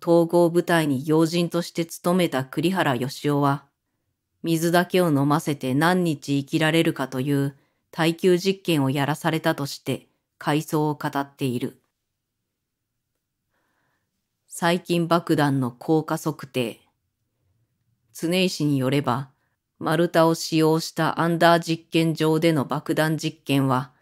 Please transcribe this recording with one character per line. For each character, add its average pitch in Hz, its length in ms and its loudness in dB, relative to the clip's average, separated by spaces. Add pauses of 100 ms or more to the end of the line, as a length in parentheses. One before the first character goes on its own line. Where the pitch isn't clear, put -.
統 170 240 4
合 175 220 4
部 170 160 0
隊 165 240 2
に 139 180 -2
要 160 200 4
人 170 240 0
と 170 100 -2
し - 100 -8
て 165 140 -4
勤 180 320 -2
め 175 120 2
た 131 160 -2
栗 160 280 -2
原 151 240 0
義 123 300 -6
雄 147 80 2
は、 143 320 0 (760)
水 165 300 0
だ 175 140 2
け 180 160 2
を 175 60 2
飲 143 200 2
ま 147 120 2
せ 156 140 -4
て 131 200 -4
何 175 280 2
日 143 360 -2
生 135 100 -4
き 160 100 -2
ら 156 140 0
れ 165 100 4
る 165 120 0
か 131 140 -6
と 131 120 -6
い 139 140 -2
う 139 220 -2 (340)
耐 165 260 0
久 180 220 4
実 190 240 -2
験 151 220 0
を 135 60 0
や 139 140 -2
ら 143 100 -2
さ 160 160 -4
れ 160 80 0
た 160 160 0
と 143 120 -6
し - 180 -12
て - 240 -8 (300)
回 151 240 -2
想 151 260 -2
を 147 60 -2
語 143 240 -6
っ 139 120 -6
て - 140 -10
い 123 140 -2
る。 - 220 -8 (2750)
細 175 340 0
菌 170 280 -2
爆 165 280 2
弾 143 240 2
の 123 120 -2
効 160 320 0
果 156 120 -4
測 151 320 -8
定。 117 320 -6 (1300)
常 180 300 0
石 180 200 -2
に 143 140 2
よ 127 100 0
れ 139 140 0
ば、 131 260 -4 (500)
丸 160 260 0
太 170 220 4
を 165 80 2
使 - 220 -6
用 156 240 2
し - 120 -10
た - 280 -2
ア 165 60 0
ン 170 120 0
ダ 170 200 6
ー - 20 -4
実 165 300 -6
験 165 240 2
場 156 260 0
で 165 140 2
の 139 100 0
爆 151 300 -4
弾 156 240 0
実 156 260 -8
験 139 240 0
は、 131 340 -2